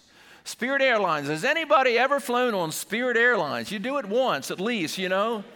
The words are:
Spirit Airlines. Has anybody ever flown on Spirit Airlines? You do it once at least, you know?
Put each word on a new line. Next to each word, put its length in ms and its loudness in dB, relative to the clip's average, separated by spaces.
Spirit 360 -4
Airlines. 480 2
Has 160 -4
anybody 540 2
ever 200 2
flown 360 0
on 180 -2
Spirit 440 -2
Airlines? 540 2
You 80 -6
do 200 -4
it 80 -4
once 440 0
at 80 -6
least, 380 -2
you 140 -2
know? 340 0